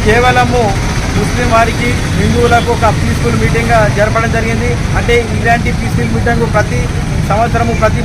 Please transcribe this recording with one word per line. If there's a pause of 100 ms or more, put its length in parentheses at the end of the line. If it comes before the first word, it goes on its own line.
కేవలము (560)
ముస్లిం
వారికి, (300)
హిందువులకు
ఒక (100)
పీస్ఫుల్
మీటింగ్ (240)
జరపడం
జరిగింది. (280)
అంటే (240)
ఇలాంటి
పీస్ఫుల్
మీటింగ్ (100)
ప్రతి (480)
సంవత్సరము
ప్రతి